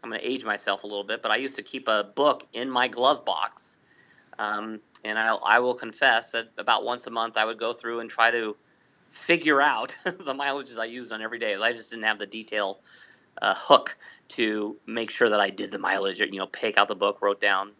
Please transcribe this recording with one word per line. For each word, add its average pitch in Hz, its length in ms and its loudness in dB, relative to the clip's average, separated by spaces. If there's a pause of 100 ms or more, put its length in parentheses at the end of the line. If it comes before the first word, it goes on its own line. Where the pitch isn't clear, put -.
I'm 120 80 -12
gonna 113 120 -6
age 123 240 -4
myself 101 380 -2
a - 20 -10
little 101 180 -6
bit, 110 180 -4
but 110 80 -2
I 107 60 2
used 131 200 -4
to - 60 -10
keep - 260 -8
a 107 160 2 (100)
book 143 400 2
in 127 160 -6
my 127 180 2
glove 127 380 2
box. - 500 -6 (640)
Um, 107 420 -6 (240)
and 110 140 -4
I, 110 160 2
I 107 240 4
will 123 160 2
confess 117 580 0
that 117 240 -4
about 101 280 2
once 120 220 -4
a 127 40 -10
month 113 260 -4
I 110 80 2
would 113 140 -4
go 113 160 -2
through 117 260 -8
and 117 80 -10
try 117 220 4
to 113 260 0 (540)
figure 156 500 2
out 127 400 2
<laughs> - 40 -20
the 175 300 -6
mileages 139 440 -6
I 113 80 -2
used 117 260 -10
on 110 80 -8
every 113 180 -6
day. 110 180 -2
I 113 160 0
just 113 180 -10
didn't 113 140 -8
have 107 140 2
the 101 80 -6
detail, 104 540 -4 (640)
uh, 98 140 2
hook - 400 4 (340)
to 107 460 -2 (100)
make 113 240 -6
sure 117 200 4
that 104 100 4
I 101 80 4
did 98 220 -8
the 98 80 -8
mileage, 95 420 -2
or, 107 60 6
you 98 120 4
know, 95 140 -4
take - 240 -2
out 104 120 6
the 107 60 -2
book, 101 280 0
wrote 101 180 2
down 101 400 2